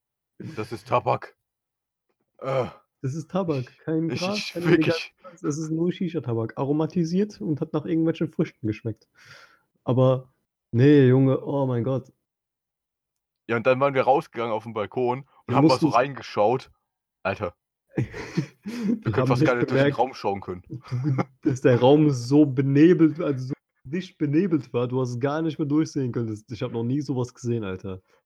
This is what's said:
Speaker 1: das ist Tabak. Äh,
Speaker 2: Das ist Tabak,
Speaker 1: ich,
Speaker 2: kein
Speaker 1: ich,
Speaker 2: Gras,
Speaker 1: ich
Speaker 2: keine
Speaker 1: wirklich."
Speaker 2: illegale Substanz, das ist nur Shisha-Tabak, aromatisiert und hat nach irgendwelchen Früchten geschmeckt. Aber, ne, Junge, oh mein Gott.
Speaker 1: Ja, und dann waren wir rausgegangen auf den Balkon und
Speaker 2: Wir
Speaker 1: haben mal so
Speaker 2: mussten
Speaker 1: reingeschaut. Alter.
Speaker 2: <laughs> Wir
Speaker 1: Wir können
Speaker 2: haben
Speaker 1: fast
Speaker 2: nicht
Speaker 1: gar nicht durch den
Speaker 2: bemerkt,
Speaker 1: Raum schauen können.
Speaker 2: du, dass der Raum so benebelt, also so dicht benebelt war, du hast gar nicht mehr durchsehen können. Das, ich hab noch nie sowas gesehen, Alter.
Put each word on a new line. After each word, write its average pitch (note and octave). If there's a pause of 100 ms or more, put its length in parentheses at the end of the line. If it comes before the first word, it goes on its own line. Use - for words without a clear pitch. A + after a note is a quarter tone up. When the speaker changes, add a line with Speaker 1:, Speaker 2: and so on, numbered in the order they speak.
(540)
Speaker 1:
das G#2+
ist -
Tabak. B2 (1000)
Äh, C3 (340)
Speaker 2:
Das C3
ist D#3+
Tabak, E3
Speaker 1:
ich, -
Speaker 2:
kein D#3+
Speaker 1:
ich, F3
Speaker 2:
Gras, G#3
Speaker 1:
ich -
Speaker 2:
keine E3+
Speaker 1:
wirklich." -
Speaker 2:
illegale E3 (220)
Substanz, F3+
das D#3
ist D#3+
nur E3+
Shisha-Tabak, B2
aromatisiert D#3+
und D#3+
hat D#3
nach D3+
irgendwelchen D#3+
Früchten -
geschmeckt. G#2+ (760)
Aber, C3 (400)
ne, C3+
Junge, C3
oh C#3
mein A#2+
Gott. C3 (1400)
Speaker 1:
Ja, A#2
und A2+
dann C3
waren C#3
wir C3
rausgegangen A#2+
auf A2
den A#2
Balkon A#2+ (180)
und A#2+
Speaker 2:
Wir -
Speaker 1:
haben C#3+
mal C3
so D#3
Speaker 2:
mussten -
Speaker 1:
reingeschaut. B2 (540)
Alter. F#2+ (400)
Speaker 2:
<laughs> -
Wir A2
Speaker 1:
Wir -
können C3
Speaker 2:
haben -
Speaker 1:
fast B2
Speaker 2:
nicht -
Speaker 1:
gar B2+
nicht A#2+
durch C3+
den C#3
Speaker 2:
bemerkt, -
Speaker 1:
Raum B2+
schauen G2
können. F#2
Speaker 2:
du, C3 (180)
dass C3
der B2
Raum D3
so C3+
benebelt, C#3+
also C3
so C#3+ (300)
dicht F3
benebelt D#3
war, B2
du B2+
hast B2
gar C#3+
nicht D#3
mehr D3+
durchsehen C#3+
können. A#2
Das, G#2+
ich A#2+
hab A#2+
noch A#2
nie C3
sowas B2+
gesehen, A#2
Alter. F#2+ (240)